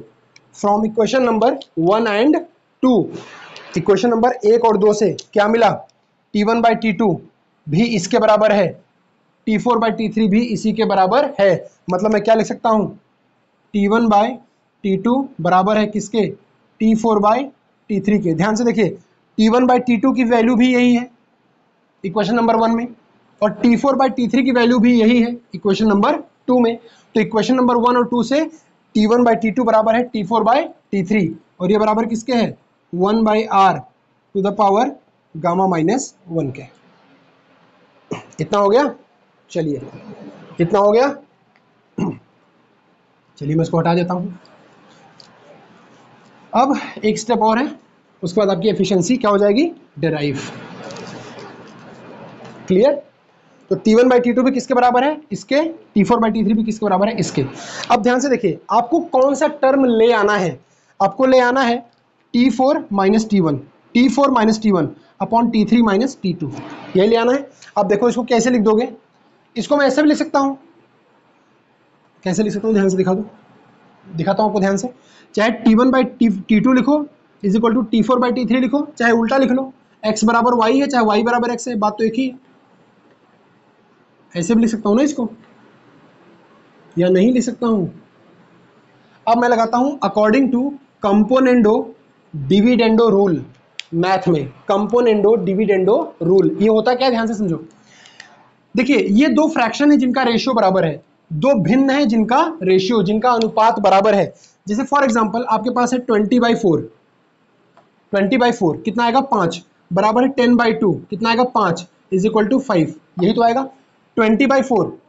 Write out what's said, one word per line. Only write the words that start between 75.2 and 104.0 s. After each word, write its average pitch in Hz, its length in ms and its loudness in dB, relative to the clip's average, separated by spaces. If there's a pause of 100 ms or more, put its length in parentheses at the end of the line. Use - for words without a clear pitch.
चाहे 214 160 0
टी 226 240 2
one 254 160 4
by 262 140 2 (140)
T, 226 100 2
टी 202 320 0
टू 254 120 2
लिखो 262 260 2 (440)
is 202 140 0
equal 226 200 2
to 233 140 -2
T 220 120 2
four 247 180 0
by 247 140 0
टी 254 120 -4
थ्री 254 140 0
लिखो, 277 260 -2 (120)
चाहे 233 140 2
उल्टा 233 240 0
लिख 262 140 0
लो, 262 220 -4 (300)
X 214 220 -2
बराबर 233 300 2
वाई 233 260 0
है, 277 60 0
चाहे 247 180 0
वाई 214 180 2
बराबर 240 280 -2
X 240 180 -8
है, 247 80 -6
बात 214 220 -2
तो 226 60 -2
एक 220 100 -2
ही 262 140 -2
है। 254 100 -12 (2000)
ऐसे 175 200 -4
भी 226 60 2
लिख 226 100 0
सकता 208 180 -6
हूँ 208 80 2
ना 262 60 2
इसको, 262 280 -4 (1700)
या 180 120 2
नहीं 185 240 4
लिख 247 100 0
सकता 240 240 -8
हूँ? 196 260 -2 (1300)
अब 233 120 2
मैं 240 100 0
लगाता 226 300 0
हूँ 285 220 -2
according 214 540 0
to 262 160 -2 (360)
componendo 233 800 2 (500)
Dividendo 220 720 2
rule 190 360 2 (500)
math 180 340 0
में, 143 240 -2 (140)
componendo 214 720 2
dividendo 190 580 2 (260)
rule। 170 280 4 (120)
ये 214 60 4
होता 220 260 2
क्या, 262 160 0
ध्यान 226 160 -2
से 220 80 -4
समझो। 190 220 -4 (1160)
देखिए, 254 240 2
ये 208 300 2
दो 302 200 2
fraction 269 420 0
है 294 80 6
जिनका 254 240 0
रेशियो 240 320 0
बराबर 190 300 2
है, 151 160 -4 (300)
दो 170 320 0
भिन्न 269 280 2
है 285 160 0
जिनका 226 340 0 (220)
रेशियो, 190 400 2
जिनका 214 280 0
अनुपात 226 500 0
बराबर 196 340 4